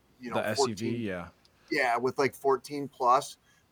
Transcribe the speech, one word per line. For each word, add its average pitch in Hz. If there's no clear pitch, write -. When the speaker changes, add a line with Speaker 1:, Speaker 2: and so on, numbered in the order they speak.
Speaker 1:
you 123
know, 110
Speaker 2:
The 107
S 107
U -
V, -
Speaker 1:
fourteen, 113
Speaker 2:
yeah. 90
Speaker 1:
yeah, 131
with, 123
like, 135
fourteen 139
plus. 127